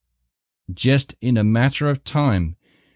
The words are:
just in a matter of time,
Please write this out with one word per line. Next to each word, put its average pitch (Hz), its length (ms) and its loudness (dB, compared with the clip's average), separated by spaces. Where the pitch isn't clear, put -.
just 135 480 0
in 120 160 0
a 107 80 2
matter 123 440 0
of 139 160 -4
time, 101 520 0